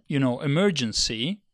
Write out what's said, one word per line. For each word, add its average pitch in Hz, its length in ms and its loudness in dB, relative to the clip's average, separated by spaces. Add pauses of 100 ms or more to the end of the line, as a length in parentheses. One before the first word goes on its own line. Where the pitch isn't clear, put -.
you 143 120 0
know, 127 220 2
emergency, 143 1000 0 (120)